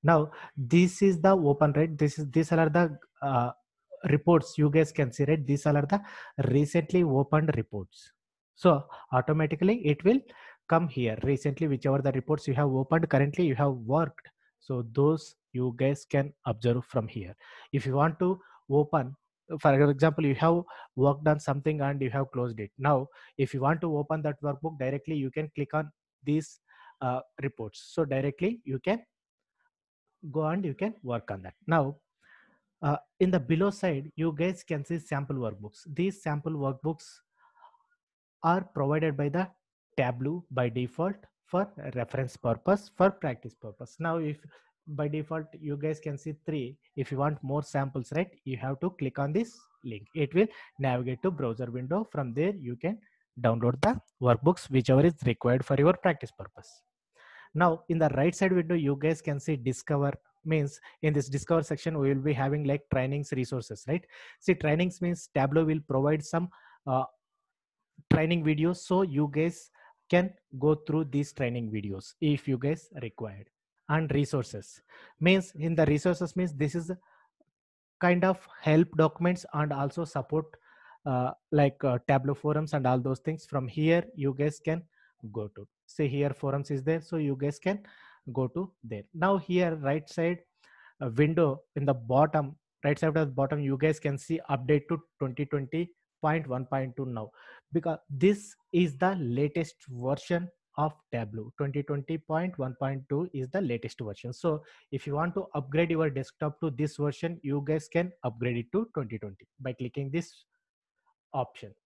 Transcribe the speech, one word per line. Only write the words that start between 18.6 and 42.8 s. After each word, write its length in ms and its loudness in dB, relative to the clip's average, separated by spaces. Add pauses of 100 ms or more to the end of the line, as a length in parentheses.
open, 460 2 (440)
for 320 4
example, 340 2
you 80 2
have 300 2 (320)
worked 320 2
on 120 4
something 420 -2
and 200 -2
you 80 -2
have 220 -2
closed 280 -4
it. 200 -8
Now, 300 2 (280)
if 160 0
you 80 -2
want 200 2
to 140 -2
open 280 -2
that 180 -4
workbook 380 -6
directly, 360 -4
you 140 -2
can 240 -6
click 220 -6
on 160 -2 (320)
these, 360 -2 (400)
uh, 200 -2 (240)
reports. 500 -10
So 120 0
directly 600 -2
you 140 -6
can 240 -2 (1300)
go 160 0
and 180 -2
you 80 -4
can 300 -4
work 260 -6
on 140 -8
that. 100 -16 (140)
Now, 300 2 (840)
uh, 160 0 (220)
in 100 4
the 100 4
below 300 2
side, 460 -2
you 200 0
guys 280 -2
can 200 -6
see 140 -4
sample 380 -4
workbooks. 460 -8 (120)
These 300 -2
sample 300 -4
workbooks 520 -4 (1400)
are 220 2
provided 520 -2
by 140 -2
the 180 -2 (480)
Tableau 540 -2
by 200 0
default 480 -4 (280)
for 260 -2 (220)
reference 420 -4
purpose, 600 0